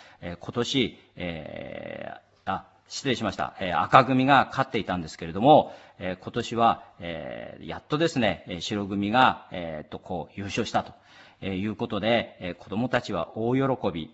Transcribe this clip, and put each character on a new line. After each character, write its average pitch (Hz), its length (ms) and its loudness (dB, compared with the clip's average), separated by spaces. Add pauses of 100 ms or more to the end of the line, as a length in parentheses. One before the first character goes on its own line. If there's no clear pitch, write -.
(220)
え 87 100 -8
ー、 85 60 -12
今 - 160 -12
年、 120 440 0 (180)
え - 960 -8 (340)
ー、 95 40 -2
あ、 95 140 -4 (240)
失 - 200 -8
礼 123 60 2
し 113 100 -2
ま 95 80 0
し - 40 -10
た。 65 240 -4
え 90 120 -2
ー、 80 100 4
赤 131 240 8
組 131 180 2
が 131 240 6
勝 131 180 -2
っ - 40 -16
て 120 80 -2
い 90 80 -2
た 92 100 -2
ん 87 60 -4
で 78 60 -10
す - 100 -16
け 87 80 -8
れ 82 80 -8
ど 98 80 -4
も、 139 320 8 (240)
え 92 200 -6
ー、 - 0 -
今 - 140 -12
年 117 240 -4
は、 113 280 4 (160)
え 71 600 -10
ー、 71 80 -14
や 80 100 -8
っ - 80 -16
と 151 120 -2
で 165 100 2
す 151 100 -4
ね、 98 300 2
え 95 60 -8
ー、 82 80 -6
白 101 240 -2
組 101 240 0
が、 120 420 4
え 82 340 -8
ー - 60 -20
と、 82 60 -8
こ 82 320 -8
う、 - 40 -20
優 98 100 -8
勝 101 200 -4
し - 80 -8
た 104 100 2
と、 - 120 -14 (480)
え 95 80 -6
ー、 95 60 -4
い 101 120 -2
う 104 80 -6
こ 117 120 -4
と 104 120 -4
で、 110 400 2
え 90 120 -6
ー、 - 20 -12
子 - 160 -18
ど 95 80 -4
も 123 100 0
た 123 140 2
ち - 100 -8
は 85 240 -4
大 117 180 0
喜 131 380 2
び。 80 220 -6